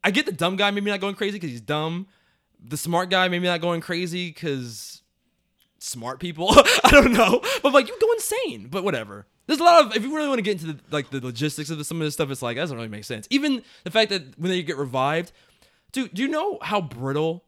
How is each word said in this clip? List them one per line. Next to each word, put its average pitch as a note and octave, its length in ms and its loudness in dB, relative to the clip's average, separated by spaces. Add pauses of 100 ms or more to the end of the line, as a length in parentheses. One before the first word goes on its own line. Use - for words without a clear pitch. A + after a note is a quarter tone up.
I G3+ 60 4
get C#4 140 0
the - 60 -4
dumb F3 240 0
guy G3+ 160 2
maybe G3+ 200 -2
not G3 100 -4
going G3 140 -4
crazy G3+ 240 -4
'cause E3+ 100 -6
he's A#2+ 120 -10
dumb. D#3+ 460 -4 (560)
The C3 140 -8
smart F3 320 -2
guy F#3 180 4
maybe F3 200 0
not F3 120 0
going E3+ 220 -2
crazy F3 500 -6
'cause C3 720 -8 (800)
smart B2 400 -8
people. F3 300 -2
<laughs> C#4+ 340 6
I - 80 8
don't C4+ 220 8
know. G#3+ 280 4 (200)
But, C4+ 120 2
like, C#4+ 140 6
you A4+ 120 -12
go A4 140 4
insane. G#4 560 -4
But F3+ 140 -6
whatever. A2 440 -6 (200)
There's D4 120 0
a E4 40 0
lot E4+ 220 8
of, A3 100 -6
if A3+ 80 0
you C4+ 120 -6
really D4+ 140 -2
wanna B3+ 120 0
get G3+ 120 0
into E3 200 -6
the, C3 60 -12 (100)
like, D3 220 -4
the C3+ 100 -4
logistics C#3 480 -4
of E3 80 -6
the, D3 60 -8
some E3+ 180 -8
of D#3 60 -2
this C#3+ 80 -4
stuff, C#3+ 160 -2
it's C3 100 -8
like, A#2 140 -4
that C#3 80 -2
doesn't D3+ 140 -6
really A2+ 120 -8
make G#2 140 -12
sense. G#2+ 260 -10
Even C4+ 320 0 (220)
the E3+ 80 -10
fact A3 180 4
that F#3+ 140 -4 (160)
when F3+ 100 -2
they F3+ 140 0
get D3 140 -6
revived, C#3+ 540 -2 (600)
dude, C4 220 -4
do F#3+ 100 -4
you C#4 40 0
know D#4+ 340 -2
how F#3+ 200 0
brittle D3 680 -4